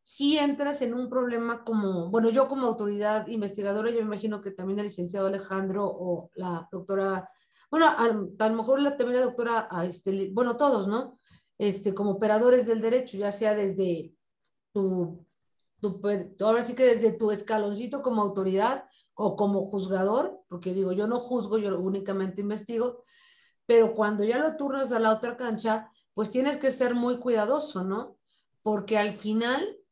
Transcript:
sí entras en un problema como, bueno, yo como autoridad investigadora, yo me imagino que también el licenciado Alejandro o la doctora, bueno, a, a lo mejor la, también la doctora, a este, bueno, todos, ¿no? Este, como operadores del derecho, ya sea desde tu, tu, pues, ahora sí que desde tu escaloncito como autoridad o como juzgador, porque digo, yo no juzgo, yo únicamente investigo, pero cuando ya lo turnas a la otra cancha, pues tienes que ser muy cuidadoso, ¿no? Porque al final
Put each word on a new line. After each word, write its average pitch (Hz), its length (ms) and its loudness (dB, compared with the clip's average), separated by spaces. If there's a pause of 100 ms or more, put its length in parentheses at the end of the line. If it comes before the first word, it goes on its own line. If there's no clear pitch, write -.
sí 285 380 0
entras 285 420 0
en 233 140 -2
un 247 160 -4
problema 240 540 -2
como, 190 440 0
bueno, 226 220 4
yo 269 180 4
como 269 200 0
autoridad 214 580 -2
investigadora, 208 640 -2
yo 233 60 0
me 226 60 0 (120)
imagino 208 260 -4
que 196 120 -8
también 190 260 -4
el 208 80 -2
licenciado 190 400 -4
Alejandro 196 600 -2
o 175 500 -4
la 175 360 -6
doctora, 190 560 -2 (420)
bueno, 320 160 6
a, 233 180 4
a 214 440 0
lo 226 80 0
mejor 247 240 2
la, 285 160 2
también 247 240 0
la 254 60 4
doctora, 233 440 -2
a 175 140 -2
este, 190 480 -4
bueno, 240 240 0
todos, 240 320 2
¿no? 240 300 -4 (400)
Este, 202 340 0
como 202 200 0
operadores 220 540 4
del 226 140 0
derecho, 226 380 0
ya 202 140 -2
sea 208 220 2
desde 185 600 -2 (580)
tu, 180 540 -2 (540)
tu, 196 200 -4
pues, 202 280 -2 (120)
ahora 220 220 4
sí 233 120 -6
que 254 100 4
desde 226 280 6
tu 214 180 0
escaloncito 214 680 -2
como 233 220 0
autoridad 196 600 0 (360)
o 208 140 0
como 202 280 0
juzgador, 196 840 -2
porque 180 240 -8
digo, 190 200 0
yo 208 160 0
no 247 100 0
juzgo, 226 400 -2
yo 196 180 -2
únicamente 190 640 -4
investigo, 220 600 -4 (640)
pero 226 260 6
cuando 208 300 0
ya 233 160 2
lo 311 180 0
turnas 269 360 -2
a 226 80 0
la 220 120 4
otra 233 240 -2
cancha, 220 540 -2 (240)
pues 208 160 -2
tienes 277 260 2
que 269 140 2
ser 247 240 0
muy 240 240 0
cuidadoso, 240 640 0
¿no? 196 340 -6 (460)
Porque 214 340 0
al 208 180 2
final 233 640 -2 (160)